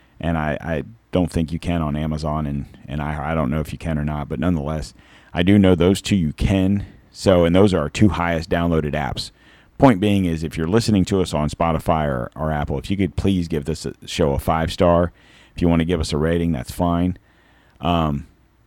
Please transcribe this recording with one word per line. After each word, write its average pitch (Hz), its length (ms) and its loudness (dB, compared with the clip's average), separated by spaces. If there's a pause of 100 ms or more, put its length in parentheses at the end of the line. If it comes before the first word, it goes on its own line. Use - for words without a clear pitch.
(200)
and 82 180 -2
I, 76 220 -2
I 78 240 -4 (260)
don't 87 200 0
think 80 220 -2
you 85 60 -6
can 85 240 -2
on 73 140 -2
Amazon, 76 500 -4
and, 71 200 -6 (200)
and 73 160 -6
I, 76 300 -6
I - 20 -2
don't 73 160 -2
know 76 100 -2
if - 120 -8
you - 60 -12
can 80 200 -4
or 73 60 -4
not, 73 240 -6
but 73 100 -8
nonetheless, 78 560 -4 (400)
I 87 80 -2
do 101 160 6
know 98 160 6
those 90 260 4
two - 160 0
you 78 160 0
can. 98 540 0 (240)
So, 90 340 4
and 85 80 4
those 95 220 6
are 82 60 0
our 73 80 -4
two 104 220 4
highest 85 380 -2
downloaded 85 440 0
apps. 71 400 -6 (440)
Point 127 220 6
being 101 260 2
is, 82 200 -2
if 76 120 -8
you're 80 120 -2
listening 107 380 2
to 98 140 0
us 82 140 -2
on 76 160 0
Spotify 80 560 0
or, 64 300 -4
or 78 160 -2
Apple, 73 260 -4
if 67 100 -8
you 98 80 -2
could 95 200 -2
please 92 320 0
give 78 160 -4
this 76 240 -6 (180)
show 73 280 0
a 67 40 -2
five 80 340 -2
star. 87 400 4 (440)
If - 40 -12
you 87 80 4
wanna 82 160 2
give 85 140 0
us 78 140 -4
a 78 40 -2
rating, 85 360 0
that's 62 180 -6
fine. 87 480 0 (600)
Um, 78 480 -2 (380)